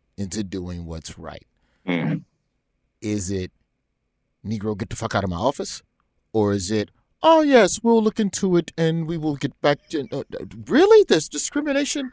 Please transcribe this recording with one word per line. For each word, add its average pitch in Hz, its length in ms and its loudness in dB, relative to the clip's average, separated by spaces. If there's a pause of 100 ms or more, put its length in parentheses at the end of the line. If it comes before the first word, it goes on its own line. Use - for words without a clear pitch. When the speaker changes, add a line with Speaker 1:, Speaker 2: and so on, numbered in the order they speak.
(180)
Speaker 1:
into 101 260 -6
doing 90 420 -8
what's 82 320 -12
right. 78 300 -16 (400)
Speaker 2:
Mm. 82 360 -4 (800)
Speaker 1:
Is 104 300 -4
it, 92 200 -4 (960)
"Negro, 104 320 -4
get 98 120 -8
the - 60 -8
fuck 110 200 -6
out 101 80 0
of 92 60 -2
my 87 80 -6
office"? 135 440 -4 (500)
Or 104 220 2
is 95 160 -4
it, 107 220 -2 (320)
"Oh, 320 180 6
yes, 247 400 4
we'll 233 220 4
look 214 160 -2
into 190 380 0
it 170 200 -2
and 165 300 -2
we 170 100 -6
will 151 180 -2
get 139 260 -6
back 147 280 -2
to," 139 220 -6
uh, 139 80 -6
uh, - 260 -12 (220)
really? 381 400 8
There's 160 220 2
discrimination? 285 840 -4